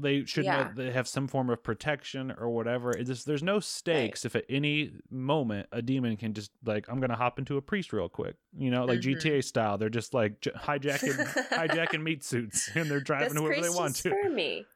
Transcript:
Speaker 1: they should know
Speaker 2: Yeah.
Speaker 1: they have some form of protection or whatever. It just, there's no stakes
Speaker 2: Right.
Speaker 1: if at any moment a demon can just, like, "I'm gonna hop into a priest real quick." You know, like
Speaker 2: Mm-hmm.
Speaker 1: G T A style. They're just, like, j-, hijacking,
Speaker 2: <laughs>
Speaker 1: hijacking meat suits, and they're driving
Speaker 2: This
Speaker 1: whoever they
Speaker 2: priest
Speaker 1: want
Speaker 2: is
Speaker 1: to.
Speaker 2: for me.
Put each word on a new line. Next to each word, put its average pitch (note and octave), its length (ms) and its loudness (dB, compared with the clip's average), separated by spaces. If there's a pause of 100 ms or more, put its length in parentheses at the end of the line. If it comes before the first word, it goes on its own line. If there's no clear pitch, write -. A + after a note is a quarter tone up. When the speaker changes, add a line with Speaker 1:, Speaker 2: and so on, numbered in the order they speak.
Speaker 1:
they C#3 220 4
should F3+ 220 0
know F#3+ 60 2
Speaker 2:
Yeah. C#3+ 220 0
Speaker 1:
they B2+ 160 -2
have B2 160 0
some C3+ 220 -2
form C3 200 0
of A#2 140 0
protection C3+ 720 -4
or A#2+ 180 -2
whatever. A#2+ 400 0
It A#2+ 140 0
just, B2+ 200 -4
there's D3 200 0
no G3+ 160 4
stakes - 640 0
Speaker 2:
Right. - 20 -2
Speaker 1:
if - 80 -4
at A2+ 140 0
any D3 460 0 (160)
moment C3 600 0
a A#2+ 100 -4
demon A#2+ 360 2
can A2 180 -4
just, G#2 160 -8 (140)
like, G#2+ 240 0
"I'm B2+ 100 -4
gonna B2+ 160 2
hop A#2+ 240 0
into C#3 180 -2
a C#3 60 0
priest - 300 -2
real F#2 160 0
quick." - 260 -6 (180)
You B2+ 200 0
know, B2 120 2
like A#2+ 140 2
Speaker 2:
Mm-hmm. C3 220 0
Speaker 1:
G D#3 100 2
T - 80 -
A - 60 6
style. G#2 340 2
They're A2 120 2
just, A2+ 220 -4
like, G#2+ 280 2
j-, - 100 -2
hijacking, D3 720 0
Speaker 2:
<laughs> - 260 -2
Speaker 1:
hijacking E3 520 0
meat D#3+ 220 -2
suits, A#2 500 -2
and D#3+ 160 0
they're C#3+ 80 2
driving C#3 300 0
Speaker 2:
This D3+ 100 -2
Speaker 1:
whoever D3+ 160 2
they D3+ 60 0
Speaker 2:
priest F3 180 0
Speaker 1:
want D4+ 160 0
Speaker 2:
is - 80 -4
Speaker 1:
to. - 80 0
Speaker 2:
for G4 180 2
me. E3 480 -2